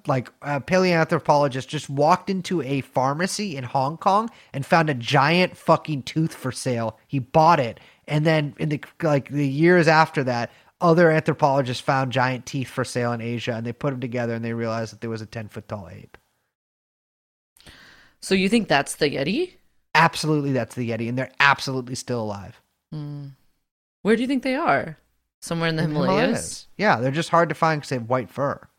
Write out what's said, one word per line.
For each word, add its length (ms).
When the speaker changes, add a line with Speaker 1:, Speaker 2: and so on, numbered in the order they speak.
Speaker 1:
like, 240
uh, 200
paleoanthropologist 1040
just 220
walked 400
into 320
a 200
pharmacy 760
in 80
Hong 320
Kong 320
and 120
found 240
a 40
giant 640
fucking 460
tooth 300
for 180
sale. 460
He 120
bought 400
it. 200
And 180
then 340
in 100
the, 120
like, 260
the 180
years 400
after 380
that, 260
other 300
anthropologists 720
found 300
giant 320
teeth 240
for 160
sale 260
in 80
Asia, 340
and 120
they 80
put 200
'em 60
together 340
and 120
they 80
realized 400
that 80
there 80
was 120
a 40
ten 240
foot 180
tall 240
ape. 260
Speaker 2:
So 140
you 140
think 200
that's 260
the 140
Yeti? 440
Speaker 1:
Absolutely, 580
that's 220
the 140
Yeti, 200
and 80
they're 140
absolutely 540
still 260
alive. 400
Speaker 2:
Hmm. 340
Where 120
do 60
you 60
think 160
they 120
are? 420
Somewhere 280
in 60
the 80
Speaker 1:
In 100
the 60
Speaker 2:
Himalayas? 220
Speaker 1:
Himalayas. 460
Yeah, 240
they're 100
just 180
hard 200
to 60
find 260
'cause 80
they 80
have 120
white 200
fur. 320